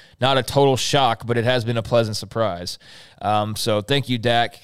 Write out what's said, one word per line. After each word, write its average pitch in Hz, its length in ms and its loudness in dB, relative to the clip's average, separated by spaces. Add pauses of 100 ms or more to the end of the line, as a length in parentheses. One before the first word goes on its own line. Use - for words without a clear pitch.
(220)
not 135 160 2
a 127 60 0
total 139 340 2
shock, 120 480 2
but 117 120 -2
it 113 60 0
has 120 220 0
been 120 120 -4
a 113 60 -4
pleasant 113 320 0
surprise. 95 600 -4 (440)
Um, 107 340 0
so 104 260 0
thank 139 260 -2
you, 123 100 -2
Dak. 117 460 0